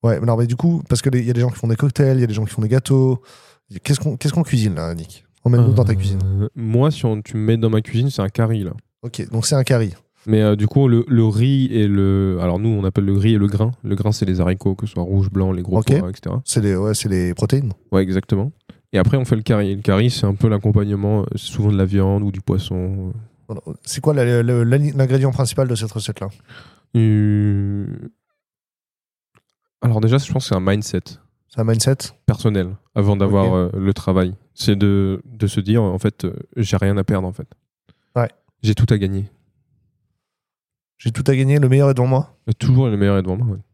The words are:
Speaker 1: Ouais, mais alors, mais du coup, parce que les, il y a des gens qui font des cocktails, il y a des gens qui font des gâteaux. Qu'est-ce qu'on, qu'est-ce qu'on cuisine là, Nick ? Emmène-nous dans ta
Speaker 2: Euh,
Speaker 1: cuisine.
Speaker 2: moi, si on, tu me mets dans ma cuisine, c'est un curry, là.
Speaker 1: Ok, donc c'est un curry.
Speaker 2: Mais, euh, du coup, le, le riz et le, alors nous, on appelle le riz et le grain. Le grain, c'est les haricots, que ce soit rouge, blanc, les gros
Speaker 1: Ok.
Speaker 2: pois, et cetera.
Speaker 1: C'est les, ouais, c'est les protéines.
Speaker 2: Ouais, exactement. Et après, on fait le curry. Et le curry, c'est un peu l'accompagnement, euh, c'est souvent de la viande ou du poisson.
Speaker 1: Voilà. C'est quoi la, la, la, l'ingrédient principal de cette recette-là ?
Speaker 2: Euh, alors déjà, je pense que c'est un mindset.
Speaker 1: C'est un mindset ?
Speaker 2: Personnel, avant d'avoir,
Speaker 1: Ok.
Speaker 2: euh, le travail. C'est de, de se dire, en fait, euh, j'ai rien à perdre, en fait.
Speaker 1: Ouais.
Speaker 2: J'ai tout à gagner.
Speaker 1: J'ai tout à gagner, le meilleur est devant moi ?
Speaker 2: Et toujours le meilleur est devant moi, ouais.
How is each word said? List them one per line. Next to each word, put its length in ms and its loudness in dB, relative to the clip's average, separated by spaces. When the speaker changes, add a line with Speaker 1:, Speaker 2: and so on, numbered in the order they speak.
Speaker 1:
Ouais, 140 2
mais 60 -4
alors, 140 0
mais 100 0
du 80 -2
coup, 340 0
parce 120 0
que 80 0
les, 100 0
il 60 -4
y 40 -4
a 40 0
des 80 0
gens 80 2
qui 80 -10
font 100 -4
des 80 0
cocktails, 420 2
il 40 2
y 20 2
a 40 0
des 60 -2
gens 120 -2
qui 80 -6
font 80 -4
des 80 -2
gâteaux. 520 2
Qu'est-ce 160 0
qu'on, 160 -4
qu'est-ce 180 -6
qu'on 100 0
cuisine 320 0
là, 200 -6
Nick ? 300 -16
Emmène-nous 300 4
dans 100 4
ta 80 2
Speaker 2:
Euh, 40 2
Speaker 1:
cuisine. 260 -2
Speaker 2:
moi, 340 0
si 160 -6
on, 160 -2
tu 140 -12
me 60 -2
mets 160 2
dans 120 0
ma 120 0
cuisine, 280 -2
c'est 120 -6
un 80 -2
curry, 340 -2
là. 80 -6
Speaker 1:
Ok, 280 -12
donc 160 -4
c'est 100 0
un 100 2
curry. 280 0
Speaker 2:
Mais, 160 2
euh, 140 4
du 120 0
coup, 200 4
le, 220 4
le 160 4
riz 480 2
et 160 2
le, 520 2
alors 180 0
nous, 100 0
on 160 0
appelle 180 0
le 140 0
riz 160 2
et 40 2
le 100 2
grain. 240 0
Le 120 -4
grain, 180 0
c'est 100 -2
les 160 0
haricots, 360 0
que 100 -8
ce 80 -10
soit 100 -4
rouge, 260 0
blanc, 220 0
les 120 -4
gros 160 0
Speaker 1:
Ok. 200 2
Speaker 2:
pois, 100 -4
et 60 -10
cetera. 300 -8
Speaker 1:
C'est 160 -2
les, 160 2
ouais, 160 0
c'est 160 -4
les 240 0
protéines. 400 -2
Speaker 2:
Ouais, 120 4
exactement. 500 -2
Et 60 0
après, 180 4
on 80 0
fait 100 -2
le 80 -4
curry. 280 0
Et 40 -4
le 60 -10
curry, 280 2
c'est 160 -2
un 100 0
peu 120 0
l'accompagnement, 760 0
euh, 100 -4
c'est 180 -10
souvent 220 0
de 40 0
la 80 4
viande 380 0
ou 80 -2
du 80 -6
poisson. 720 -4
Speaker 1:
Voilà. 120 -12
C'est 160 -10
quoi 140 0
la, 100 2
la, 200 2
la, 200 2
l'ingrédient 540 2
principal 360 0
de 80 -2
cette 160 -6
recette-là ? 380 -8
Speaker 2:
Euh, 920 2
alors 200 2
déjà, 160 4
je 140 -4
pense 140 -4
que 40 -10
c'est 60 0
un 60 -2
mindset. 400 -2
Speaker 1:
C'est 120 -6
un 20 0
mindset ? 320 0
Speaker 2:
Personnel, 500 -2
avant 220 2
d'avoir, 300 2
Speaker 1:
Ok. 80 -6
Speaker 2:
euh, 40 -4
le 140 0
travail. 420 0
C'est 220 0
de, 500 0
de 220 -4
se 140 -2
dire, 220 2
en 160 -2
fait, 260 -4
euh, 80 -6
j'ai 200 -2
rien 200 0
à 80 -2
perdre, 220 -2
en 40 -8
fait. 160 -14
Speaker 1:
Ouais. 120 0
Speaker 2:
J'ai 120 2
tout 180 2
à 40 2
gagner. 320 -4
Speaker 1:
J'ai 140 -6
tout 160 -6
à 80 4
gagner, 240 2
le 100 4
meilleur 200 6
est 40 2
devant 140 0
moi ? 300 -2
Speaker 2:
Et 60 0
toujours 340 2
le 100 -2
meilleur 200 2
est 40 2
devant 160 -4
moi, 100 -2
ouais. 120 -4